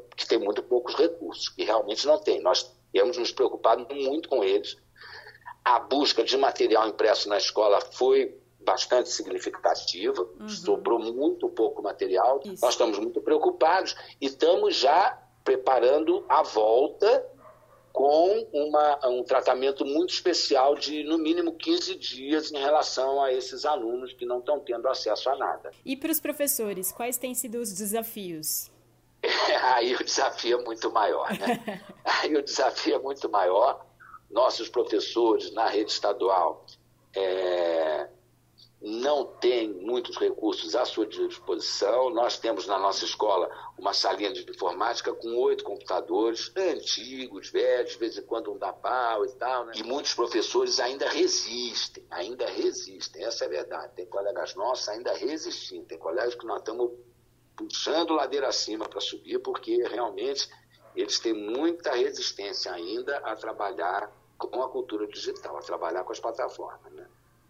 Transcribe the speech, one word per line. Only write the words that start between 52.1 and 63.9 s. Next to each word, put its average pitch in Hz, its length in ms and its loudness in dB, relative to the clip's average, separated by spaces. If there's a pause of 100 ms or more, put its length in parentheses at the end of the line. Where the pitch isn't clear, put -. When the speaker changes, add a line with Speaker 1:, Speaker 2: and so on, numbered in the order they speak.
Speaker 1:
resistem, - 760 -6
essa 107 220 -4
é - 20 -2
a - 40 -8
verdade. 76 440 -8
Tem 90 100 -10
colegas 95 500 -6
nossos 107 340 -4
ainda 117 240 -4
resistindo, - 720 -8
tem 80 120 -14
colegas 107 380 -4
que - 100 -16
nós 101 140 -6
estamos 120 320 -4 (640)
puxando 160 600 -2
ladeira 135 320 0
acima 110 420 -4
pra - 100 -10
subir, - 400 -6
porque - 480 -2
realmente 127 640 -4 (460)
eles - 240 -2
têm 113 140 -2
muita 139 600 -2
resistência 101 800 -4
ainda 113 480 -6
a 110 160 -6
trabalhar 101 760 -4 (260)